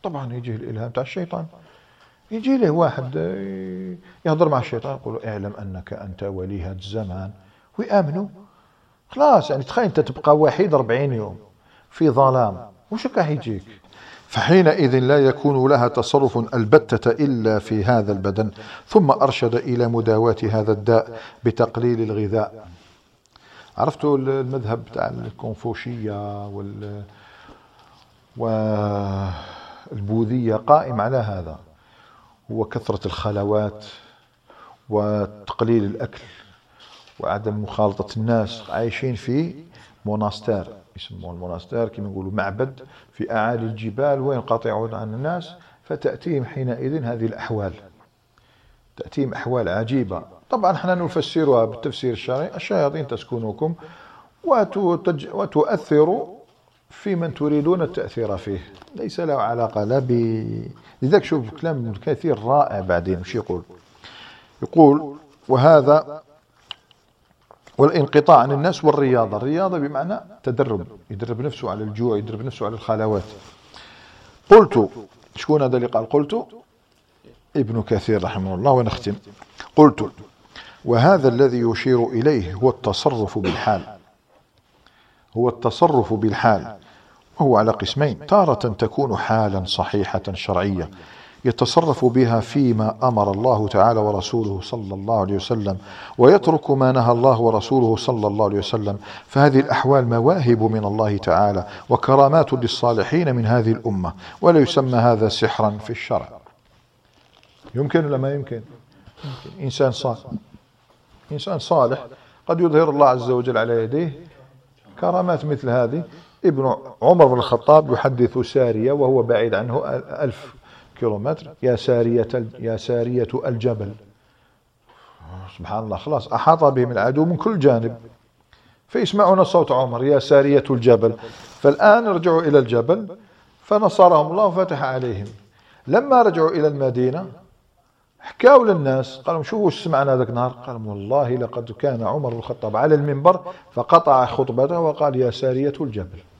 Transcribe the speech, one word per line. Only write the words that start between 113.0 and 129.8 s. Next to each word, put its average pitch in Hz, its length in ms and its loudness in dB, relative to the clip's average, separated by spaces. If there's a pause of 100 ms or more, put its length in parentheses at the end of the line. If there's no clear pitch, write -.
عز 127 220 2
وجل 123 280 0
على 117 260 0
يديه 143 360 -4 (800)
كرامات 175 460 -2
مثل 139 240 -4
هذه. 123 340 0 (420)
ابن 135 300 2 (260)
عمر 160 240 8
بن 127 120 4
الخطاب 135 560 4
يحدث 123 440 0
سارية 120 540 0
وهو 131 320 2
بعيد 113 300 2
عنه 120 300 -2 (400)
ألف - 300 -8 (460)
كيلومتر: 117 540 -4 (100)
"يا 123 120 2
سارية 117 580 2
ال-، 117 260 -6
يا 113 180 -4
سارية 120 500 -2 (180)
الجبل". 113 480 -4 (1600)
سبحان 104 260 -8
الله، 104 140 -6
خلاص 143 300 -6
أحاط 160 360 2
بهم 127 280 2
العدو 127 340 0
من 170 100 0
كل 214 240 -2
جانب، 120 380 2 (920)
فيسمعون 190 560 2
صوت 175 280 2
عمر: 123 320 0